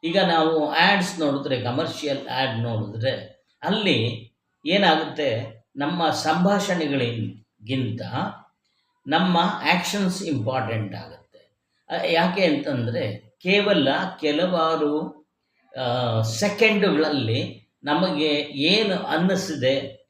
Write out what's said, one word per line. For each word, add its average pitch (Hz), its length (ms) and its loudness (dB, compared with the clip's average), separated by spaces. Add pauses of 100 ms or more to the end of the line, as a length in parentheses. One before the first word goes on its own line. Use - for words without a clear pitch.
ಈಗ 165 140 0
ನಾವು 160 520 2
ಆ್ಯಡ್ಸ್ 180 500 2
ನೋಡಿದ್ರೆ, 139 420 0
ಕಮರ್ಷಿಯಲ್ 135 640 -4
ಆ್ಯಡ್ 123 320 -2
ನೋಡಿದ್ರೆ 113 840 -4 (180)
ಅಲ್ಲಿ 156 680 0 (340)
ಏನಾಗುತ್ತೆ, 156 960 0 (160)
ನಮ್ಮ 156 340 0
ಸಂಭಾಷಣೆಗಳಿಗಿಂತ 139 1900 -2 (1040)
ನಮ್ಮ 175 340 2
ಆ್ಯಕ್ಷನ್ಸ್ 180 840 0
ಇಂಪಾರ್ಟೆಂಟ್ 113 720 -4
ಆಗುತ್ತೆ. - 640 -20 (320)
ಆ, - 140 -4
ಯಾಕೆ 180 420 2
ಅಂತಂದ್ರೆ 131 720 -2
ಕೇವಲ 190 720 0 (320)
ಕೆಲವಾರು, 156 1040 0 (520)
ಆ, 120 440 0
ಸೆಕೆಂಡುಗಳಲ್ಲಿ 160 1500 0 (120)
ನಮಗೆ 156 460 0 (220)
ಏನು 180 520 0
ಅನ್ನಿಸಿದೆ 147 960 0 (100)